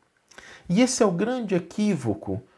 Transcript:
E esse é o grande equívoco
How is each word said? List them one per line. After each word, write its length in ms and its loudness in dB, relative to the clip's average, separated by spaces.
E 140 4
esse 220 2
é 20 6
o 60 4
grande 420 -2
equívoco 880 -2